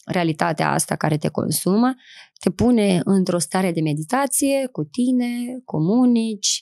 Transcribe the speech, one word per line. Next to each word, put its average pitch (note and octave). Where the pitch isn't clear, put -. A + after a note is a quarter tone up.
realitatea E3
asta D3
care D3+
te D#3
consumă, G#3
te -
pune G#3
într-o F#3
stare F#3
de E3
meditație C4
cu D3+
tine, B3
comunici, A3+